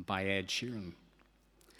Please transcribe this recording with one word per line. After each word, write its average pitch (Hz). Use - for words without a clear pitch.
by 95
Ed 95
Sheeran. 107